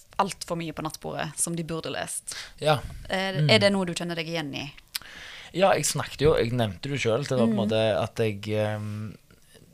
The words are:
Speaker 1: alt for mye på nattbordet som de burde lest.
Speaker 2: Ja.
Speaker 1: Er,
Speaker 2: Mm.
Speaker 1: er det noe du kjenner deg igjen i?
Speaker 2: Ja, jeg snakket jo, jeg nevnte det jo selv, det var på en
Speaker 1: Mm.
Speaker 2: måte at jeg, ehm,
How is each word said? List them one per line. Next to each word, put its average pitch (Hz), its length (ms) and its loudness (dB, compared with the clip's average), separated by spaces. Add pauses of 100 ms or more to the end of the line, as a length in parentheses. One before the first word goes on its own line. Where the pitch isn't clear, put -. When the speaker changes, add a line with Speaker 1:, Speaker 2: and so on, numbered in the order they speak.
(160)
Speaker 1:
alt - 280 -2
for 175 100 -4
mye 170 180 -6
på - 120 -8
nattbordet 151 520 -6
som 170 200 -2
de 165 80 -4
burde 160 260 -6
lest. - 460 -6 (240)
Speaker 2:
Ja. 151 180 4 (320)
Speaker 1:
Er, 190 300 -2
Speaker 2:
Mm. 151 100 4
Speaker 1:
er 220 80 8
det 202 140 6
noe 196 120 2
du 175 100 -4
kjenner 170 200 -4
deg 160 140 -4
igjen 156 260 -4
i? 147 180 -8 (840)
Speaker 2:
Ja, 185 180 6
jeg - 140 4
snakket - 340 -2
jo, 147 160 6
jeg 117 160 2
nevnte 110 300 0
det 139 80 -8 (120)
jo 117 140 2
selv, 139 100 0
det 135 120 0
var 117 80 6
på 113 40 4
en 110 60 2
Speaker 1:
Mm. 104 120 2
Speaker 2:
måte 110 340 4
at 110 140 -4
jeg, 110 260 0 (120)
ehm, 107 640 -2 (560)